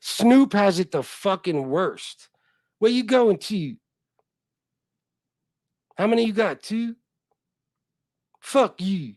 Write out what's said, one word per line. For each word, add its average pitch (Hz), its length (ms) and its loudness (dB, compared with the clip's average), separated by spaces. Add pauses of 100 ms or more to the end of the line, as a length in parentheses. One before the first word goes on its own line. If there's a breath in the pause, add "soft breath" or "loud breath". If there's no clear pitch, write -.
Snoop 254 520 4
has 202 260 2
it 180 120 -4
the 147 120 -2
fucking 170 640 -4
worst. - 600 -6 (500)
Where 220 120 2
you 247 140 0
going 226 340 2
to? 156 380 -8 (2250)
How 190 100 -2
many 233 180 2
you 226 80 -2
got? 196 300 -2
Two? 233 340 -6 (1400)
Fuck - 400 0
you. 180 360 -6